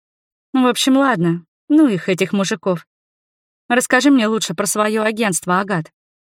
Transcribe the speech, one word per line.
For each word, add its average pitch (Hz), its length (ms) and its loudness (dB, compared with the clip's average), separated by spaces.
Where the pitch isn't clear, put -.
В 254 160 2
общем, 262 300 2
ладно, 175 480 0
ну 302 180 6
их, 202 220 -2
этих 185 240 -2
мужиков. 190 520 -2
Расскажи 254 420 2
мне 240 160 2
лучше 214 260 -4
про 302 120 -4
свое 214 380 -2
агентство, 208 580 -2
Агат. 190 320 -6